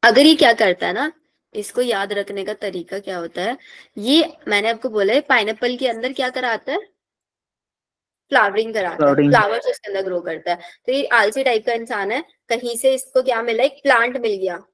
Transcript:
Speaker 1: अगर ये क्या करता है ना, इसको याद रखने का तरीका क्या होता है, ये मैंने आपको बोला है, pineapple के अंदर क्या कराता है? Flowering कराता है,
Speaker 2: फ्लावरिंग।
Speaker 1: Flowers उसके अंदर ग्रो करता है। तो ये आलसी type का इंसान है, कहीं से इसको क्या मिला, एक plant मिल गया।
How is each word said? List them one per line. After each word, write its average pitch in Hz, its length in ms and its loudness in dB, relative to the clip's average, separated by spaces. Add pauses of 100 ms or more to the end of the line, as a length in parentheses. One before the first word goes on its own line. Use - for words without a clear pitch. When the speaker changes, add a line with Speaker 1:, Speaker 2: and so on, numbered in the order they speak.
Speaker 1:
अगर 240 240 8
ये 311 80 8
क्या 240 180 4
करता 196 340 0
है 180 60 -2
ना, 277 200 -4 (420)
इसको 214 260 -6
याद 208 320 -2
रखने 202 320 -6
का 208 100 -8
तरीका 185 440 -10
क्या 196 200 -10
होता 170 240 -8
है, 226 160 -6 (400)
ये 277 340 2 (160)
मैंने 208 220 0
आपको 233 180 -4
बोला 208 240 0
है, 277 80 4
pineapple 247 560 0
के 262 120 -2
अंदर 233 240 -4
क्या 254 180 -4
कराता 254 420 -4
है? 330 60 -2 (1500)
Flowering 220 460 2
कराता 190 160 -2
है, 160 60 -10
Speaker 2:
फ्लावरिंग। 143 340 4
Speaker 1:
Flowers 220 360 2
उसके - 220 -4
अंदर 196 140 -4
ग्रो 180 180 -4
करता 165 300 -8
है। 175 80 -2 (280)
तो 247 60 -2
ये 269 120 0
आलसी 226 400 0
type 233 220 0
का 240 60 0
इंसान 226 400 -4
है, 285 120 -4 (240)
कहीं 233 280 -4
से 262 180 2
इसको 254 280 -2
क्या 240 200 0
मिला, 233 220 0
एक 285 180 -2
plant 247 340 2
मिल 226 200 -2
गया। 180 380 -6